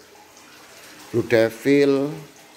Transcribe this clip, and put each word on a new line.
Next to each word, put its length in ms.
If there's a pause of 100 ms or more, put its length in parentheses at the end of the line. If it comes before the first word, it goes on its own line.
(1120)
blue 160
devil, 840 (440)